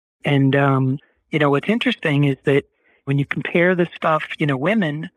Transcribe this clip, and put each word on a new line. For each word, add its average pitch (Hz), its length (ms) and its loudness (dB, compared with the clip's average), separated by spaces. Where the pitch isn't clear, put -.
And, 139 320 4
um, 135 420 2
you 156 80 -2
know, 143 120 2
what's 139 180 0
interesting 185 560 0
is 139 200 0
that 143 200 2
when 139 140 -2
you 143 80 0
compare 175 500 0
the 170 180 0
stuff, 156 300 -2
you 156 80 -2
know, 139 100 0
women 160 600 -2